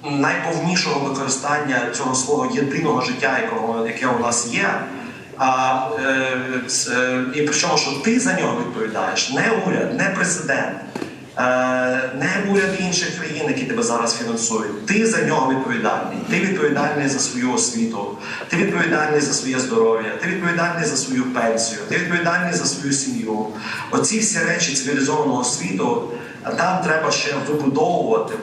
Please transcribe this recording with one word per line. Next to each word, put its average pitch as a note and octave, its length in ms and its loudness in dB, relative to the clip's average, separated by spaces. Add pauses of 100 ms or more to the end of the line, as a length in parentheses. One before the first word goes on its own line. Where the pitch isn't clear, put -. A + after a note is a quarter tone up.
(100)
найповнішого D3+ 960 0
використання C3+ 720 0 (120)
цього B2+ 220 -2
свого C3 400 2
єдиного C#3+ 460 2
життя, B2+ 400 0
якого, A2+ 460 -2
яке A#2+ 200 -2
у A#2+ 120 2
нас A#2 340 0
є. F#3+ 160 2 (680)
А, C3 420 2 (260)
е, C3 320 2 (300)
це, B2+ 560 0 (100)
і D3 80 0
причому, D3+ 360 2
що - 140 0
ти A3+ 280 2
за F#3 140 2
нього B2 260 0
відповідаєш, G#2+ 680 -2
не D3 220 2 (160)
уряд, - 300 0
не F#3+ 180 2
президент, - 600 0 (600)
е, B2 60 0 (760)
не G3 320 0
уряд F#3+ 180 4 (100)
інших E3+ 400 -2
країн, - 280 -4
які - 160 0
тебе A#2 200 -2
зараз A#2 320 0
фінансують. A2+ 680 -2
Ти A3+ 220 4
за F3 140 2
нього D3+ 300 2
відповідальний. A#2+ 680 -2 (120)
Ти F3 100 2
відповідальний D3 680 2
за B2+ 100 0
свою B2 340 0
освіту, A2 640 -2 (300)
ти E3+ 100 0
відповідальний D#3+ 640 2
за - 120 0
своє B2+ 260 0
здоров'я, A2+ 520 2 (100)
ти F#3 80 0
відповідальний E3+ 560 0
за C#3 120 0
свою B2+ 260 0
пенсію, A#2 680 0
ти D#3+ 60 0
відповідальний F3 580 0
за C#3+ 120 0
свою C#3 280 0
сім'ю. A2 520 -2 (460)
Оці - 280 2
всі E3+ 200 2
речі E3 340 0
цивілізованого C3 680 0
світу, - 680 -2 (480)
там F3+ 260 2
треба D#3+ 280 2
ще D3 240 0 (140)
вибудовувати C#3 920 2